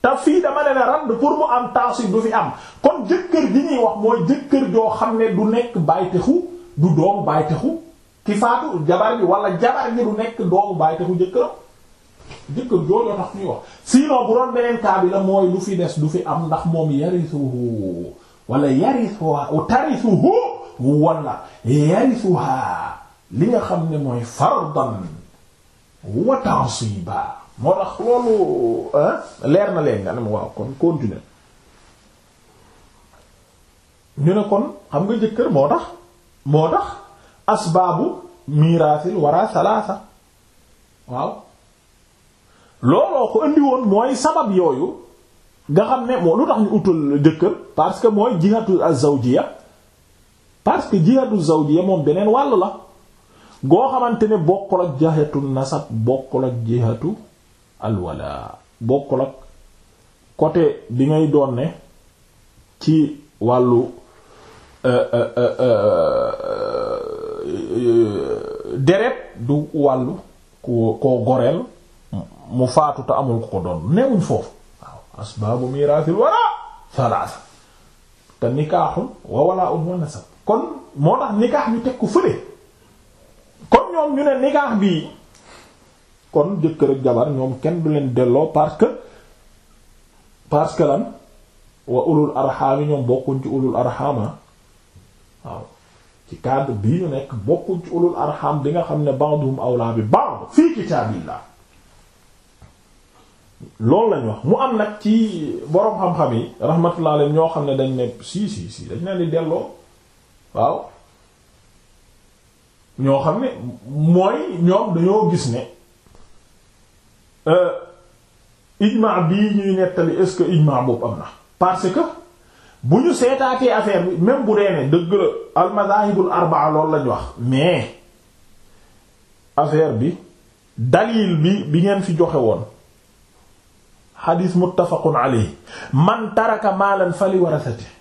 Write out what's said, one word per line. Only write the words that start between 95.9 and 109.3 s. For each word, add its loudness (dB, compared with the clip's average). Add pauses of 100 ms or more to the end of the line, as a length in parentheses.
ci -16
cadre -2
bii 0
ñu -4
nekk -8
bokkuñ -4
ci -16
ulul 0
arxaam -2
bi 0
nga 0
xam -2
ne 0
ba'duhum 0
awlaa -2
bi -2
ba'd 0
fii 6
kitaabillah. -4 (2500)
Loolu 4
lañ -2
wax. -8
Mu 4
am 0
nag -4
ci 0 (120)
boroom 0
xam-xam 0
yi -4
rahmatullah 0
alayhim 2
ñoo 4
xam -4
ne -2
dañ -2
ne -2 (140)
si, -6
si, -10
si, -18
dañ -10
leen -6
di -2